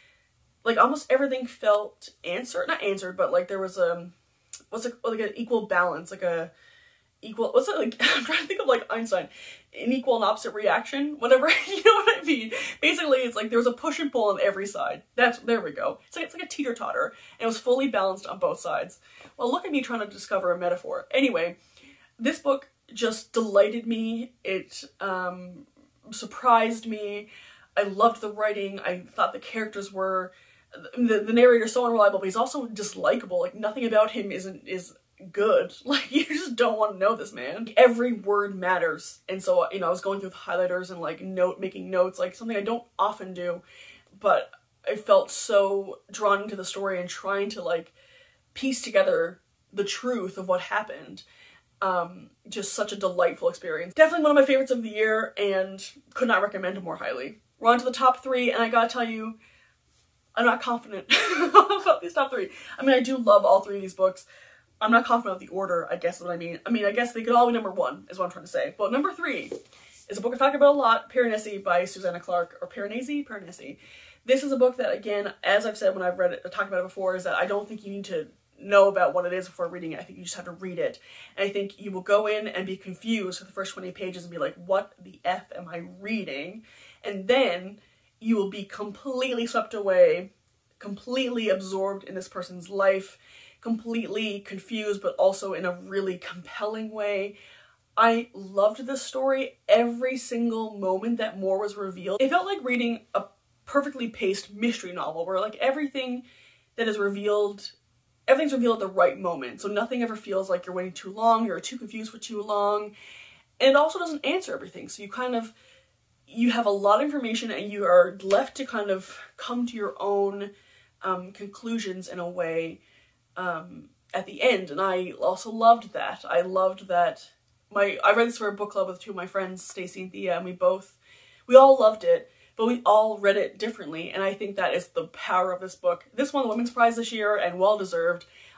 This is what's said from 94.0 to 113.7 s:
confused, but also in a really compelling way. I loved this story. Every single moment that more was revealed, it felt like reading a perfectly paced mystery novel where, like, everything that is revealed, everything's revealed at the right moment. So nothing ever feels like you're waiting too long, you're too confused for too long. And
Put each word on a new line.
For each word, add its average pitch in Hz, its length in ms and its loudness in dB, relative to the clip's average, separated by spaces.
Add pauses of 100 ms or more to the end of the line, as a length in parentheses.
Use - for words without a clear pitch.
confused, 202 600 -6
but 185 140 -2
also 190 400 2
in 170 100 -6
a 180 160 -4
really 190 380 -4
compelling 214 720 -8
way. 208 460 -4 (600)
I 233 380 4
loved 196 520 0
this 262 160 -4
story. 269 680 -2
Every 240 480 2
single 226 600 -4
moment 202 420 -2
that 214 200 -4
more 190 200 0
was 202 180 -4
revealed, 190 440 -4
it 269 80 4
felt 359 180 0
like 392 160 -4
reading 240 520 -2
a 196 100 -4 (400)
perfectly 277 440 -2
paced 202 440 -4
mystery 214 400 -4
novel 165 320 -6
where, 185 160 -2
like, 214 160 -4
everything 262 680 -2 (520)
that 226 120 -2
is 214 100 -2
revealed, 202 720 -2 (560)
everything's 277 260 4
revealed 233 300 2
at 190 60 -2
the 185 40 -12
right 180 260 4
moment. 156 420 -6
So 202 80 -6
nothing 233 340 -2
ever 220 140 -4
feels 190 340 -4
like 180 160 -2
you're 180 80 -8
waiting 180 180 -6
too 185 200 -14
long, 226 340 4
you're 196 140 -4
too 247 180 -10
confused 220 320 -12
for - 80 -20
too 208 240 -8
long. 208 540 -2 (640)
And 269 100 8